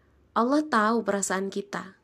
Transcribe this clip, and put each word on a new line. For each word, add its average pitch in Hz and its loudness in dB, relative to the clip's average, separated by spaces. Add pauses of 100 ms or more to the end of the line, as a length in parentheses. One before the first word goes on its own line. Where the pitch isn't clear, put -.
(360)
Allah 269 2
tahu 233 2
perasaan 196 -2
kita. 190 -8